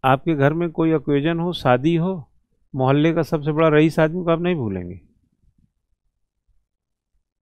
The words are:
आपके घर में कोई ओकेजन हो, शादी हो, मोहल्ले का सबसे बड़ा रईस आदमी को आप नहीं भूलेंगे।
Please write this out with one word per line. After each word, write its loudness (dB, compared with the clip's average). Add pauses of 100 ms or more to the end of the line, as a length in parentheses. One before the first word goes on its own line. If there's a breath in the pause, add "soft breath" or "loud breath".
आपके 2
घर 2
में -4
कोई 0
ओकेजन -2
हो, -4
शादी 0
हो, -4 (420)
मोहल्ले 2
का 0
सबसे -4
बड़ा 2
रईस 4
आदमी 0
को 0
आप 0
नहीं -2
भूलेंगे। -6 (2500)